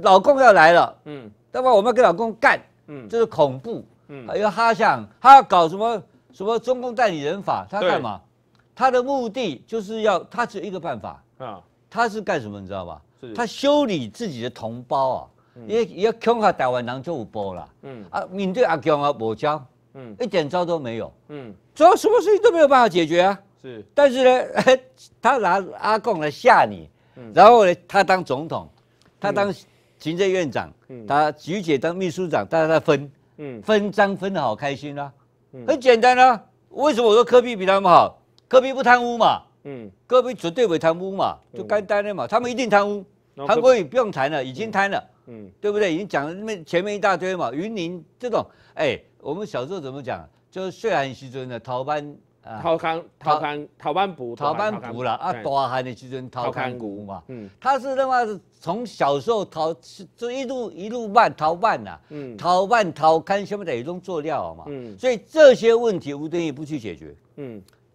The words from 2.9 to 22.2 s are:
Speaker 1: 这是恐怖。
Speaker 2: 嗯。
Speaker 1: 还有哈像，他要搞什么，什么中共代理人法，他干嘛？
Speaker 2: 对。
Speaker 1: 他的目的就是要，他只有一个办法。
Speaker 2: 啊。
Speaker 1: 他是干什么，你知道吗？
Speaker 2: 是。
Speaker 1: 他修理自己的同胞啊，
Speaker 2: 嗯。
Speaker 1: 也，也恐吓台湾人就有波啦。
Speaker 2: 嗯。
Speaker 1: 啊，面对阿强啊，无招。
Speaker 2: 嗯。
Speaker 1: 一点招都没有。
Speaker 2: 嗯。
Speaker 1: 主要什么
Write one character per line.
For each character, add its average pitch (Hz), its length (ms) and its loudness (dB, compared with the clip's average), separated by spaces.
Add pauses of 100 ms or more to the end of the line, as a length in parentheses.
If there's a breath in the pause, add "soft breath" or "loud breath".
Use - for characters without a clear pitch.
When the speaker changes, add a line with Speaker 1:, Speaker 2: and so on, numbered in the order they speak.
Speaker 1:
这 226 80 -4
是 226 80 2
恐 139 320 0
怖。 131 260 -12 (240)
Speaker 2:
嗯。 135 180 -18
Speaker 1:
还 165 120 -6
有 208 100 0
哈 226 240 0
像， 165 340 0 (140)
他 269 160 12
要 262 60 12
搞 175 260 4
什 185 80 -8
么， 214 260 -4 (300)
什 - 100 -14
么 220 160 -2
中 247 220 -4
共 240 140 -8
代 220 160 2
理 156 100 -6
人 170 220 -6
法， 107 260 -4
他 196 120 -6
干 180 200 0
嘛？ 107 200 -10 (340)
Speaker 2:
对。 - 60 -20 (140)
Speaker 1:
他 254 160 2
的 247 120 0
目 262 260 -4
的 196 380 -6
就 220 160 -8
是 220 200 -10
要， 202 220 2
他 233 220 -8
只 - 120 -12
有 175 60 -10
一 208 60 -10
个 180 100 -10
办 143 180 -8
法。 82 240 -16 (160)
Speaker 2:
啊。 104 240 -14 (280)
Speaker 1:
他 233 180 -2
是 214 120 -10
干 175 200 -4
什 107 100 -12
么， 104 100 -14
你 95 60 -16
知 92 60 -12
道 92 140 -10
吗？ 80 140 -16 (200)
Speaker 2:
是。 113 140 -16
Speaker 1:
他 240 100 -6
修 285 400 0
理 160 240 -6
自 233 200 -12
己 120 140 -12
的 123 60 -6
同 117 360 -12
胞 135 260 -2
啊， 78 180 -8 (280)
Speaker 2:
嗯。 113 120 -20
Speaker 1:
也， 226 160 -2
也 196 280 -2
恐 226 280 0
吓 196 120 4
台 131 160 -2
湾 123 180 -2
人 127 160 -8
就 165 160 -8
有 110 60 -8
波 98 300 -8
啦。 80 140 -14 (140)
Speaker 2:
嗯。 127 280 -18
Speaker 1:
啊， 190 200 -6
面 190 200 -4
对 240 140 0
阿 160 140 0
强 143 240 0
啊， 147 80 0
无 113 240 -4
招。 151 280 -4 (320)
Speaker 2:
嗯。 120 260 -18
Speaker 1:
一 247 60 -4
点 165 220 -2
招 180 160 -2
都 170 140 -4
没 117 180 -8
有。 92 160 -8 (160)
Speaker 2:
嗯。 135 240 -16 (220)
Speaker 1:
主 294 100 2
要 370 100 10
什 - 140 0
么 466 140 4